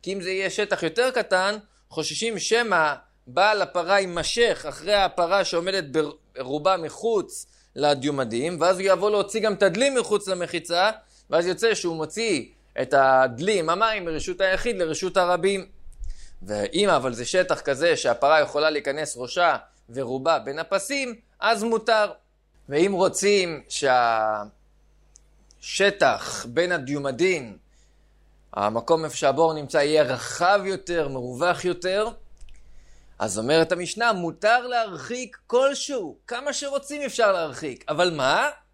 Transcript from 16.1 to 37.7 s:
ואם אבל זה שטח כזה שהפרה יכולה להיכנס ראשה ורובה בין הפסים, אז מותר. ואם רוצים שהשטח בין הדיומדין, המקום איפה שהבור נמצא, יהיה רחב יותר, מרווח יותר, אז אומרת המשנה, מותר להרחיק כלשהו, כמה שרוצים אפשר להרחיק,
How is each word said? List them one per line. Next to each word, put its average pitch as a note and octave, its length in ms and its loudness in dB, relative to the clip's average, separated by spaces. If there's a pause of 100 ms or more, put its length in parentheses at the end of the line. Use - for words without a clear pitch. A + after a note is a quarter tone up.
ואם G#2 480 0
אבל C3 240 2
זה A#2 120 -8
שטח F3+ 360 0
כזה D3 360 2
שהפרה C#3+ 420 4
יכולה D3 300 2
להיכנס D3 480 -4
ראשה C#3+ 380 0 (340)
ורובה C3 500 -2
בין C#3 200 -8
הפסים, A3 560 -4 (240)
אז G#3+ 240 0
מותר. A3 480 2 (580)
ואם E3 240 2
רוצים F3+ 720 2 (2000)
שהשטח F3+ 920 0
בין E3+ 220 0
הדיומדין, C#3 840 -2 (960)
המקום A#2 520 0
איפה D3 120 -8
שהבור D#3 360 2
נמצא, D3+ 240 -4
יהיה D3+ 260 4
רחב E3+ 640 0
יותר, E3+ 420 -4
מרווח C3+ 580 -2
יותר, F#3 440 -2 (1120)
אז G#2 180 -2
אומרת D#3+ 340 2
המשנה, G3 420 -2
מותר G#3 540 0
להרחיק A3+ 720 -6 (100)
כלשהו, C4 680 0 (100)
כמה C4 260 -6
שרוצים C#4+ 480 -6
אפשר A#3 300 2
להרחיק, D3+ 580 -4